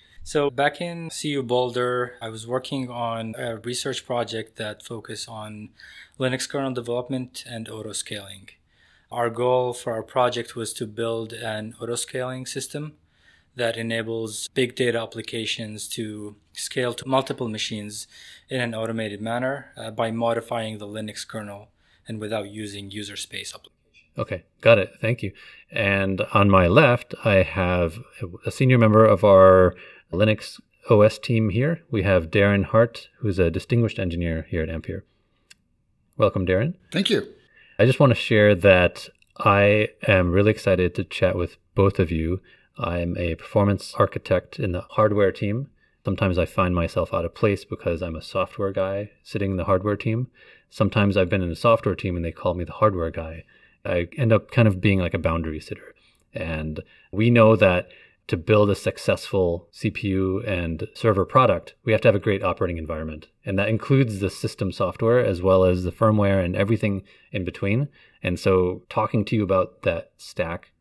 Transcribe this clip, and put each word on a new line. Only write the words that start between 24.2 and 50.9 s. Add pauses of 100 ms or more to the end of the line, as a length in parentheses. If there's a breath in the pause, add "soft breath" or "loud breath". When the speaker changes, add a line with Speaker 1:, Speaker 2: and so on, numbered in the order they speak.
Speaker 2:
got
it.
Thank
you. (400 loud breath)
And (140)
on
my
left, (100)
I
have (460)
a
senior
member
of
our (380 loud breath)
Linux (280)
O
S
team
here.
We
have
Darren
Hart, (120)
who's
a
distinguished
engineer
here
at
Ampere. (1120)
Welcome,
Darren. (160)
Speaker 3:
Thank
you. (500 soft breath)
Speaker 2:
I
just
want
to
share
that (300)
I (180)
am
really
excited
to
chat
with (180)
both
of
you. (360 soft breath)
I'm
a
performance
architect
in
the
hardware
team. (360)
Sometimes
I
find
myself
out
of
place
because
I'm
a
software
guy (100)
sitting
in
the
hardware
team. (440 soft breath)
Sometimes